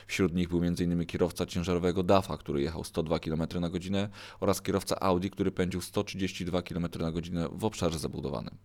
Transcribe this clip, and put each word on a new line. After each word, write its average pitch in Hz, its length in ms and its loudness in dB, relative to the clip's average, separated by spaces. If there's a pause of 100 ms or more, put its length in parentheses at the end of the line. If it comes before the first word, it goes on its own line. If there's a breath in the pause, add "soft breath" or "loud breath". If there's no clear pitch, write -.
Wśród 90 280 2
nich 90 140 2
był 87 120 2
między 87 240 2
innymi 87 220 2
kierowca 85 400 0
ciężarowego 87 560 2
dafa, 92 340 4
który 71 260 -2
jechał 80 220 -2
sto - 180 -2
dwa 80 160 0
kilometry 80 420 -2
na 85 80 0
godzinę, 95 400 -2 (320 loud breath)
oraz 95 220 2
kierowca - 380 0
Audi, 92 300 4
który 95 200 2
pędził 90 300 0
sto 101 240 -2
trzydzieści 95 400 -4
dwa 87 180 0
kilometry 85 400 -4
na 82 100 0
godzinę 85 400 -2
w 95 120 -4
obszarze 87 340 0
zabudowanym. 69 560 -4 (100)